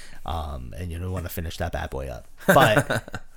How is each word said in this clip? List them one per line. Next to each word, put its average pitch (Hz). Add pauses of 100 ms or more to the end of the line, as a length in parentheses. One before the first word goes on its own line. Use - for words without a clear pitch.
(260)
Um, 71
and 87
you 82
don't 92
wanna 90
finish 82
that 82
bad 80
boy 67
up. 60 (200)
But 131 (140)